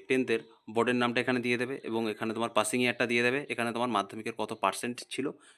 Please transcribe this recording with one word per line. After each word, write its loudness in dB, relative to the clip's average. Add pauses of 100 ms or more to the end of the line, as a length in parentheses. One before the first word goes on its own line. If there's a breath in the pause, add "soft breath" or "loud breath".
টেন্থের 2 (300 soft breath)
বোর্ডের 2
নামটা 2
এখানে 0
দিয়ে 0
দেবে -4
এবং -2
এখানে -4
তোমার -2
পাসিং 2
ইয়ারটা 2
দিয়ে 2
দেবে, 0
এখানে -2
তোমার 0
মাধ্যমিকের -2
কত -2
পার্সেন্ট -2
ছিল -4 (260 soft breath)